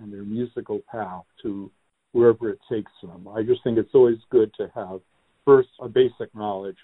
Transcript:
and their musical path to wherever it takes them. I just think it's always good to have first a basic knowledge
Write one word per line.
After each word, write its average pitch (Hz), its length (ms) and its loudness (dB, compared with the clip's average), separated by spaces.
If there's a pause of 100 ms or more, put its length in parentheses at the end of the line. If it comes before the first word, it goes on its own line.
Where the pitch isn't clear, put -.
and 104 120 -16
their 101 100 -16
musical 110 580 -8 (100)
path 104 340 -10 (180)
to 98 280 -10 (420)
wherever 117 380 2
it 98 100 -10 (100)
takes 107 220 -8 (100)
them. 90 240 -20
I 107 160 -8
just 123 220 -2
think 117 140 -2
it's - 160 -6
always 120 240 6 (120)
good 110 280 2
to 98 160 -8
have 95 260 -12 (440)
first 135 260 6 (100)
a 123 80 -12
basic 117 460 0
knowledge 98 500 -8